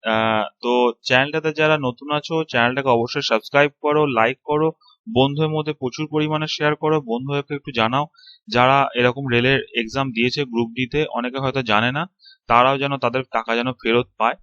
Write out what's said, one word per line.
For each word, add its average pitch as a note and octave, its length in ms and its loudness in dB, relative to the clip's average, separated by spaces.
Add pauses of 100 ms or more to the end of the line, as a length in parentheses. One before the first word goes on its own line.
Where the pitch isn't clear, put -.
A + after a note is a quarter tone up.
আহ, A2 380 0 (180)
তো B2 300 2 (120)
চ্যানেলটাতে D3+ 480 0
যারা D#3 240 2
নতুন C#3 340 -6
আছো, D#3+ 340 -4
চ্যানেলটাকে B2+ 440 0
অবশ্যই A#2+ 340 0
সাবস্ক্রাইব C#3 480 0 (100)
করো, D3+ 260 2
লাইক A#2+ 380 0
করো, D#3 280 0 (420)
বন্ধুদের C#3+ 360 2
মধ্যে D#3 220 -4
প্রচুর C#3+ 380 -6
পরিমাণে D3+ 380 -2
শেয়ার D3+ 280 -2
করো, D#3 240 0
বন্ধুদেরকে C3+ 540 -6
একটু C#3+ 180 -10
জানাও, A#2+ 340 0 (420)
যারা B2+ 460 4
এরকম B2 320 0
রেলের B2 340 2 (140)
এক্সাম A#2+ 360 -4
দিয়েছে B2 340 0
গ্রুপ A#2 260 -2
ডিতে, C3 400 -2
অনেকে B2 280 -6
হয়তো C3+ 240 -2
জানে A2+ 300 0
না, D#3 160 -6 (380)
তারাও B2+ 320 4
যেন C#3 180 -2
তাদের B2+ 260 -2 (100)
টাকা A2+ 240 -2
যেন A#2+ 160 -2
ফেরত A#2+ 360 0 (100)
পায়। A#2 240 0